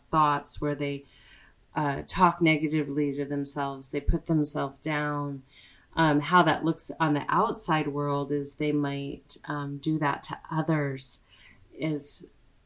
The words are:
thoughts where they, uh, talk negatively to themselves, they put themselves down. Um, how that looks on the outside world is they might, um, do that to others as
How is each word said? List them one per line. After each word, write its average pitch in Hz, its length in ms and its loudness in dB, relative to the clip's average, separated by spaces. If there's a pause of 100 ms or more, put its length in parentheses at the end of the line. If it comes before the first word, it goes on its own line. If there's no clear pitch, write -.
thoughts 147 520 2
where 147 120 0
they, 143 300 -4 (720)
uh, - 320 0
talk 175 340 4
negatively 147 760 2
to 143 80 -2
themselves, 139 680 -4
they 147 80 -2
put 160 280 0
themselves 147 520 0
down. 147 640 -4 (520)
Um, 151 260 4
how 170 200 6
that 156 240 2
looks - 240 -2 (100)
on 151 140 2
the 143 160 0
outside 160 580 0
world 143 440 -2
is 143 220 -2
they 151 180 -2
might, 139 720 -4
um, 143 320 -6
do 156 220 0
that 143 240 -2
to - 160 -8 (120)
others 151 680 -2 (600)
as 147 500 -2 (360)